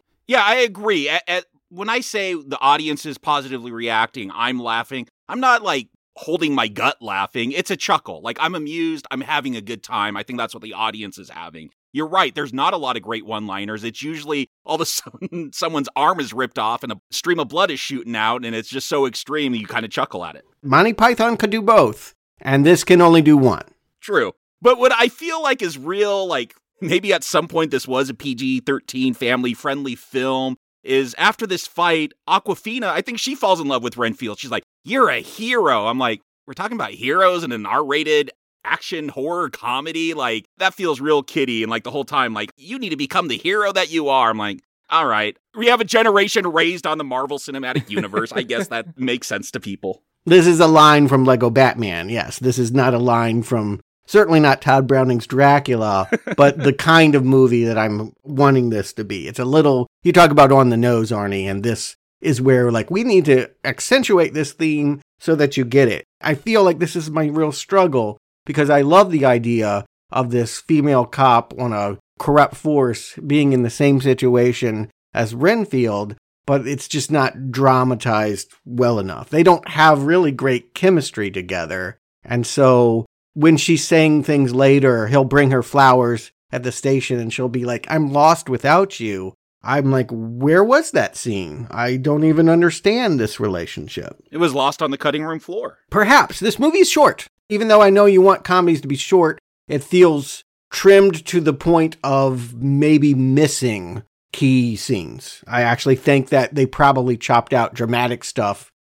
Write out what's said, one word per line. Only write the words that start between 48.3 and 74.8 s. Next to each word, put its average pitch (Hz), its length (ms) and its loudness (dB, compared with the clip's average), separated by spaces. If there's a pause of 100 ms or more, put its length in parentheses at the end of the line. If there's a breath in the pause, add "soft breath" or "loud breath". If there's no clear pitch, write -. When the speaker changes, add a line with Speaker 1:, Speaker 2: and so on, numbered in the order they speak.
Speaker 1:
I 127 100 -6
guess 117 260 -6
that 117 240 -8
<laughs> - 60 -20
makes 127 280 -6
sense 101 240 -10
to 120 100 -10
people. 98 420 -10 (220)
Speaker 2:
This 165 220 6
is 170 140 4
a 165 60 6
line 151 420 6
from 131 160 4
Lego 123 260 4
Batman, 110 580 0
yes. 110 300 -8
This 123 200 -2
is 117 140 -2
not 127 220 2
a 117 40 0
line 117 440 0
from, 107 380 -4 (260)
certainly 165 340 4
not 139 200 4
Todd 135 260 2
Browning's 127 400 0
Dracula, 127 840 2 (120)
<laughs> 220 140 -10
but 143 220 4
the 139 160 0
kind 160 400 4
of 139 100 2
movie 127 400 4
that 113 140 -2
I'm 107 340 -4 (100)
wanting 135 460 2
this 107 260 -4
to 110 100 -8
be. 95 220 -10
It's 90 120 -10
a 123 80 -4
little, 135 400 2 (160)
you 170 100 2
talk 170 180 6
about 143 220 6
on 135 160 6
the 117 80 2
nose, 117 340 2
Arnie, 101 340 -4
and 98 180 -6
this 113 340 -6 (240)
is 127 220 -2
where, 123 280 2
like, 113 200 -2
we 196 120 -2
need 202 240 4
to 127 240 2 (140)
accentuate 185 720 0
this 151 180 -4
theme 147 480 -2 (200)
so 160 160 0
that 143 200 0
you 131 80 0
get 123 240 2
it. 98 160 -4 (160)
I 156 140 -2
feel 214 300 0
like 170 160 2
this 170 160 -4
is 156 140 -6
my 156 160 0
real 151 260 -2
struggle, 135 640 0 (260)
because 147 240 0
I 143 140 4
love 180 280 4
the 151 140 0
idea 117 640 0 (240)
of 123 200 -4
this 120 300 -4
female 143 460 2
cop 123 520 2
on 123 140 -4
a 101 260 -4 (200)
corrupt 143 380 2
force 135 600 -2 (100)
being 143 280 2
in 127 80 2
the 117 80 -2
same 139 320 2
situation 123 880 0 (240)